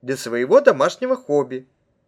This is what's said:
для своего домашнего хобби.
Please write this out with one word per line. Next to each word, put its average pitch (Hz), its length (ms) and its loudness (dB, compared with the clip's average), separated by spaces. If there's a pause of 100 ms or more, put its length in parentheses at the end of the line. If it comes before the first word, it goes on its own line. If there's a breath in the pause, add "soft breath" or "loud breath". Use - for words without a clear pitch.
для 131 140 -6
своего 127 440 2
домашнего 247 560 0
хобби. 131 500 -4 (420)